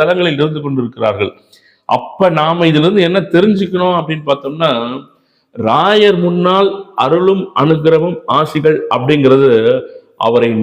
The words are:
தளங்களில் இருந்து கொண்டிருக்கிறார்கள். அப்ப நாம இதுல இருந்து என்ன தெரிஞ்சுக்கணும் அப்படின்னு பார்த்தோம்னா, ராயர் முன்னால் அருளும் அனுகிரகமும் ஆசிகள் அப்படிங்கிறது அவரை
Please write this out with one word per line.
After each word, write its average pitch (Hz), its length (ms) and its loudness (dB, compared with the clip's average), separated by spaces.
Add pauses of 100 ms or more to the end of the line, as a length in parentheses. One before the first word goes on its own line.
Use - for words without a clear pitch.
தளங்களில் 170 400 0
இருந்து 151 240 -4
கொண்டிருக்கிறார்கள். 113 680 -4 (540)
அப்ப - 400 0 (100)
நாம 165 300 0
இதுல 151 180 2
இருந்து 190 200 2
என்ன 185 140 0 (120)
தெரிஞ்சுக்கணும் 185 680 0
அப்படின்னு 156 280 -6
பார்த்தோம்னா, 147 420 -2 (1000)
ராயர் 196 560 2
முன்னால் 180 440 0 (360)
அருளும் 185 360 0 (220)
அனுகிரகமும் 160 580 0 (160)
ஆசிகள் 151 400 0 (200)
அப்படிங்கிறது 135 520 4 (800)
அவரை 117 240 2 (120)